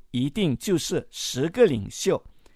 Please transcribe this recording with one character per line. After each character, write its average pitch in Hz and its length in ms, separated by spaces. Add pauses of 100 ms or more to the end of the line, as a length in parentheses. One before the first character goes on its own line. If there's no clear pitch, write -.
(100)
一 123 180
定 156 300
就 190 180
是 - 340
十 - 380
个 240 180
领 110 220
袖。 - 340 (340)